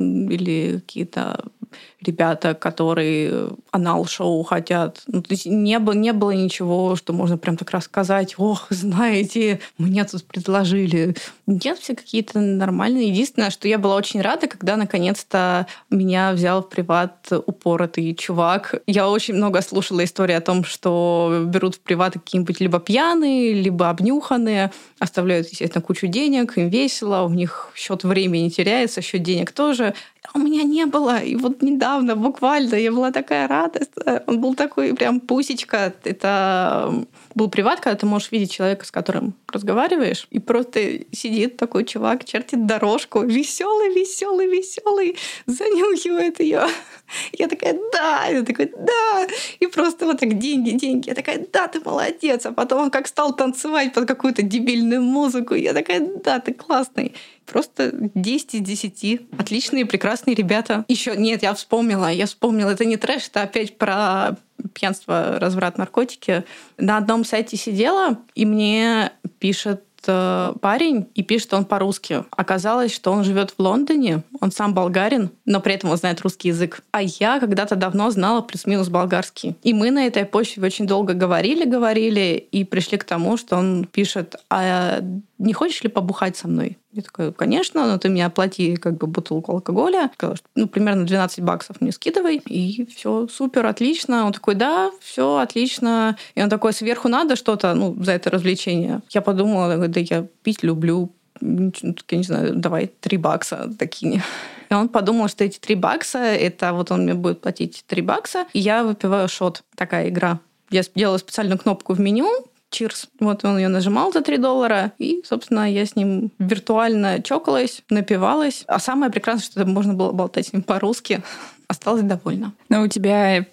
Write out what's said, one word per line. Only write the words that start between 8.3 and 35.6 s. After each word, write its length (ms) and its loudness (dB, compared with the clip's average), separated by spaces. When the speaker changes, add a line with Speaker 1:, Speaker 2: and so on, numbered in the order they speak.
Speaker 1:
«Ох, 320 0
знаете, 880 0
мне 260 2
тут 200 -10
предложили». 920 0
Нет, 320 0
всё 160 -6
какие-то 460 -4
нормальные. 680 2
Единственное, 420 2
что 180 -4
я 100 2
была 180 2
очень 260 -2
рада, 240 0
когда 300 -2
наконец-то 880 0
меня 420 2
взял 300 2
в 60 -12
приват 600 -2
упоротый 680 -2
чувак. 720 0
Я 220 4
очень 260 0
много 260 2
слушала 420 -2
истории 320 0
о 60 2
том, 240 0
что 840 2
берут 300 0
в 40 -20
приват 340 0
какие-нибудь 460 -2
либо 200 2
пьяные, 720 2
либо 380 2
обнюханные, 840 0
оставляют, 520 0
естественно, 320 -2
кучу 240 -2
денег, 500 0
им 120 2
весело, 540 0
у 80 0
них 440 -2
счёт 300 -6
времени 440 2
теряется, 540 0
счёт 200 -4
денег 300 0
тоже. 420 2
А 60 -2
у 20 2
меня 220 2
не 240 2
было, 320 2
и 180 -2
вот 260 0
недавно 280 2
забавно, 260 2
буквально. 600 2
Я 160 2
была 180 2
такая 380 0
радостная. 760 -2
Он 140 2
был 140 2
такой 400 0
прям 260 2
пусечка. 720 -2